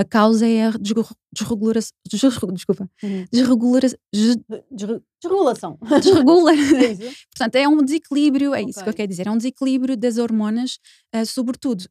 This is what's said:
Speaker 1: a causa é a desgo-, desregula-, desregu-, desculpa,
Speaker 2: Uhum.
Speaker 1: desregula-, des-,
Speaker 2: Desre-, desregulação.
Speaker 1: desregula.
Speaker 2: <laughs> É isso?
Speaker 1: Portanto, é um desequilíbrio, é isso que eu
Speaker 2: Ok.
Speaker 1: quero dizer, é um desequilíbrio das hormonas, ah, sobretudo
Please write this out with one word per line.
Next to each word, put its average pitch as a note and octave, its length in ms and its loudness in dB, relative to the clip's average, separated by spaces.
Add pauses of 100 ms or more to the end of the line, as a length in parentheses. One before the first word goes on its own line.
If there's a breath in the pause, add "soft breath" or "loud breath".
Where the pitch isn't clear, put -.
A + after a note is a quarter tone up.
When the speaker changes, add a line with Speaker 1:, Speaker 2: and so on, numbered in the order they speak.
Speaker 1:
a - 20 -8
causa A3+ 420 2
é A3+ 200 2
a A3+ 60 0
desgo-, G#3+ 360 -4 (240)
desregula-, A3 480 -4 (300)
desregu-, G#3+ 420 -2
desculpa, F#3+ 380 -6 (120)
Speaker 2:
Uhum. G3 300 -6
Speaker 1:
desregula-, B3 480 2 (320)
des-, A3 240 2 (340)
Speaker 2:
Desre-, G#3 320 -10 (200)
desregulação. E4 560 -2 (240)
Speaker 1:
desregula. E4 500 6
Speaker 2:
<laughs> D4 240 4
É B3 160 2
isso? F#3+ 100 -12 (280 loud breath)
Speaker 1:
Portanto, - 260 -4
é C#4 120 2
um D4+ 140 4
desequilíbrio, C#4 720 0
é G#3+ 80 -2
isso - 200 -10
que F#3+ 60 -8
eu A3 40 -2
Speaker 2:
Ok. - 20 -18
Speaker 1:
quero G#3 140 -4
dizer, F#3 180 -6
é G#3 40 -4
um A3+ 60 0
desequilíbrio C4 600 -2
das A3+ 220 -2
hormonas, A3+ 600 -2 (340 soft breath)
ah, A3+ 120 -2
sobretudo A#3 680 -6